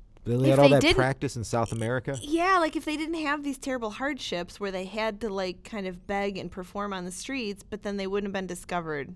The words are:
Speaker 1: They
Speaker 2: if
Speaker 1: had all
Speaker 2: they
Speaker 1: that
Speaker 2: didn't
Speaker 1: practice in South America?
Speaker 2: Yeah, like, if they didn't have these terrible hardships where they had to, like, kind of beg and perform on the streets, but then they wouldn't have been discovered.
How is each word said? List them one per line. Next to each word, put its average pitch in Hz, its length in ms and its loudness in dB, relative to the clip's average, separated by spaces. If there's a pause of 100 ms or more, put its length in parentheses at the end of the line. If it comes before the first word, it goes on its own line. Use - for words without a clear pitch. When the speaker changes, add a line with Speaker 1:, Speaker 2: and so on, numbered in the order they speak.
(260)
Speaker 1:
They 117 80 0
Speaker 2:
if 123 120 4
Speaker 1:
had 135 140 8
all 143 80 12
Speaker 2:
they 139 40 10
Speaker 1:
that 139 100 8
Speaker 2:
didn't - 160 8
Speaker 1:
practice 131 400 2
in 110 80 -4
South 117 260 0
America? 123 500 -2
Speaker 2:
Yeah, 339 380 2
like, 311 160 2
if 302 80 -4
they 302 140 -4
didn't 320 260 -4
have 294 200 -2
these 277 140 -4
terrible 240 340 -4
hardships 208 680 -6
where 202 120 -4
they 185 120 -6
had 214 380 -4
to, 226 80 -2
like, 185 340 -4
kind 196 240 -8
of 180 180 -10
beg 202 320 -2
and 175 140 -8
perform 202 400 -6
on 180 140 -6
the 185 80 -8
streets, 220 500 -6
but - 200 -12
then 202 120 -4
they 196 120 -4
wouldn't 202 200 -2
have 196 60 -4
been 190 120 -4
discovered. 175 720 -6